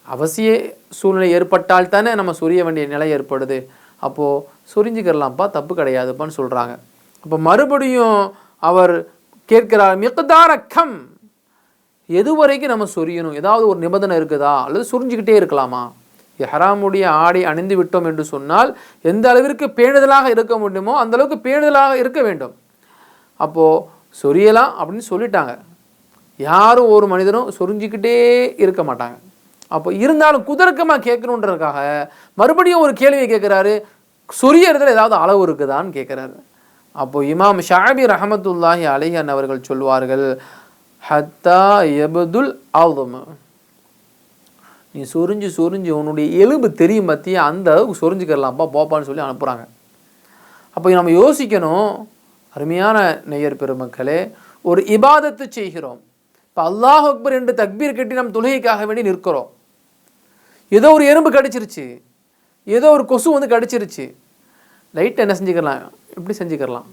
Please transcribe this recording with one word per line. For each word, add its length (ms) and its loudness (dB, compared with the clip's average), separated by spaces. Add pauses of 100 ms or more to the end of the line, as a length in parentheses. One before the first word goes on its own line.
அவசிய 720 -4 (140)
சூழ்நிலை 420 -2
ஏற்பட்டால் 580 0
தானே 260 0
நம்ம 160 -4
சொரிய 320 -2
வேண்டிய 220 -4
நிலை 280 -4
ஏற்படுது, 540 -6 (320)
அப்போ 480 -4 (280)
சொரிஞ்சுக்கிறலாம்ப்பா, 760 -2
தப்பு 260 -8
கிடையாதுப்பான்னு" 640 -4
சொல்றாங்க. 400 -6 (460)
அப்போ 140 -6
மறுபடியும் 960 0 (260)
அவர் 480 2 (380)
கேட்கிறார், 540 4
"மிக்தார 680 4
கம், 420 -4 (960)
எது 300 0
வரைக்கும் 340 2
நம்ம 260 -2
சொரியணும்? 400 -6
ஏதாவது 320 0
ஒரு 120 0
நிபந்தனை 380 -2
இருக்குதா? 460 -2
அல்லது 280 -6
சொரிஞ்சுக்கிட்டே 520 0
இருக்கலாமா?" 480 -4 (480)
இஹ்ராமுடைய 680 0
ஆடை 400 2
அணிந்து 380 -2
விட்டோம் 220 -2
என்று 180 -6
சொன்னால் 540 -2 (240)
எந்த 280 0
அளவிற்கு 360 2
பேணுதலாக 600 4
இருக்க 320 0
முடியுமோ 400 -4
அந்த 200 0
அளவுக்கு 320 -2
பேணுதலாக 440 2
இருக்க 280 -2
வேண்டும். 340 -4 (800)
அப்போ 540 0 (340)
சொரியலாம் 480 4 (100)
அப்படின்னு 280 -8
சொல்லிட்டாங்க, 480 -4 (800)
யாரும் 500 4
ஒரு 200 6
மனிதனும் 520 -2
சொரிஞ்சுக்கிட்டே 1000 0
இருக்க 260 0
மாட்டாங்க. 300 -6 (540)
அப்போ 260 -6
இருந்தாலும் 520 2
குதர்க்கமா 480 2
கேட்கணுன்றதுக்காக 1160 -4 (260)
மறுபடியும் 460 2
ஒரு 140 2
கேள்வியை 360 2
கேட்குறாரு, 520 0 (600)
சொரியறதுல 460 6
ஏதாவது 280 4
அளவு 320 4
இருக்குதான்னு 440 -4
கேட்குறாரு. 420 -12 (580)
அப்போ 300 -6
இமாம் 480 2
ஷாபி 360 2
ரஹமத்துல்லாஹி 840 0
அலைஹி 400 -2
அவர்கள் 360 -4
சொல்வார்கள், 800 -2 (680)
"ஹத்தா 760 2
யபதுல் 720 -2 (180)
அல்தும்." 500 0 (1800)
நீ 60 -12 (100)
சொரிஞ்சு 420 -4
சொரிஞ்சு 340 -4 (100)
உன்னுடைய 260 -4 (160)
எலும்பு 240 2 (160)
தெரியும் 280 0
பத்தியா, 300 -2 (100)
அந்த 220 -4
அளவுக்கு 300 0
சொரிஞ்சுக்கிறலாம்ப்பா, 640 -2 (120)
போப்பான்னு 320 -4
சொல்லி 180 -8
அனுப்புறாங்க. 380 -8 (1120)
அப்ப 240 0
நம்ம 220 0
யோசிக்கணும், 680 0 (640)
அருமையான 420 -2 (340)
நேயர் 300 -6
பெருமக்களே, 580 -6 (500)
ஒரு 120 2 (160)
இபாதத்து 480 2 (120)
செய்கிறோம். 420 -12 (500)
இப்ப 200 -6
அல்லாஹ் 400 4
அக்பர் 300 -2
என்று 220 -2
தக்பீர் 360 -4
கட்டி 220 -6
நம் 180 -6
தொழுகைக்காக 520 -2
வேண்டி 200 -4
நிற்கிறோம். 400 -4 (1300)
ஏதோ 100 6 (100)
ஒரு 140 4
எறும்பு 240 4
கடிச்சிருச்சு, 500 -2 (920)
ஏதோ 200 4
ஒரு 160 0
கொசு 240 -2
வந்து 180 -2
கடிச்சிருச்சு, 520 -6 (920)
லைட்டா 280 -2
என்ன 140 0
செஞ்சுக்கலாம், 440 -4 (340)
இப்படி 220 -10
செஞ்சுக்கலாம். 540 -8